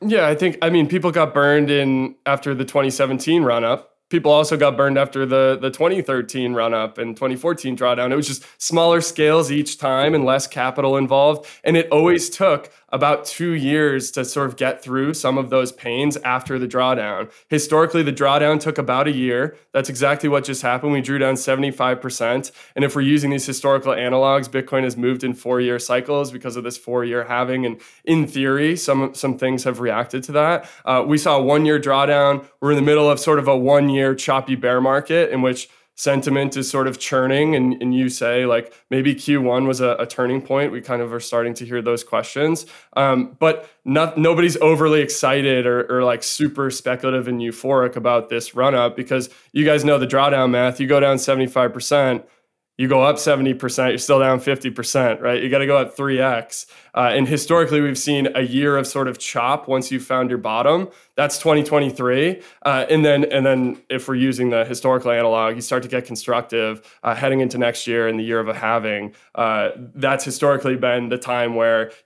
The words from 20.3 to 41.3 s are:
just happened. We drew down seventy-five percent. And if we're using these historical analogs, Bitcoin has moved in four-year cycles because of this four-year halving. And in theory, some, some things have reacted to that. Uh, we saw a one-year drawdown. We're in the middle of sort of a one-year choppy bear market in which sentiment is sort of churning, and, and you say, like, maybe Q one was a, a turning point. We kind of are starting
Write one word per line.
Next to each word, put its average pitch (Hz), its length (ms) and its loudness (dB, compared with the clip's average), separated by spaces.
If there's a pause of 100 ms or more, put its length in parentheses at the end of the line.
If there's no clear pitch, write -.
just 139 200 -8
happened. 127 280 -2
We 143 100 0
drew 135 180 -4
down 135 180 0
seventy-five 131 640 -2
percent. 123 500 -4 (240)
And 139 100 0
if 143 120 -2
we're 143 60 0
using 143 280 2
these 139 160 -4
historical 135 460 0
analogs, 131 560 0
Bitcoin 131 340 -2
has 123 140 -4
moved 127 260 -2
in 123 120 -4
four-year 123 440 -2
cycles 127 540 -2
because 123 240 -10
of 120 80 -8
this 120 120 -8
four-year 120 460 -4
halving. 123 420 -2
And 117 160 -6 (240)
in 160 220 2
theory, 139 500 0
some, 135 380 -2
some 131 240 -4
things 131 240 -2
have 127 160 -4
reacted 120 460 -4
to 147 80 -10
that. 151 360 0 (160)
Uh, 127 220 2
we 147 100 2
saw 147 220 2
a 135 40 2
one-year 151 360 4
drawdown. 139 640 2 (160)
We're 143 120 2
in 147 40 4
the 139 60 2
middle 147 260 4
of 143 120 2
sort 151 180 2
of 135 80 0
a 139 100 4
one-year 135 600 4
choppy 131 400 -2
bear 127 240 0
market 143 500 2
in 127 120 -2
which 127 260 -2 (260)
sentiment 139 640 0
is 135 140 -4
sort 135 160 0
of 127 120 -6
churning, 139 560 0
and, 127 280 0
and 127 120 0
you 127 140 0
say, 123 380 -2
like, 120 260 -2 (160)
maybe 135 260 0
Q 143 280 0
one 127 240 2
was 127 160 0
a, 120 160 2
a 120 80 -2
turning 127 340 -2
point. 135 320 -2
We 120 80 -10
kind 120 220 -6
of 117 100 -6
are 117 80 -8
starting 117 320 -4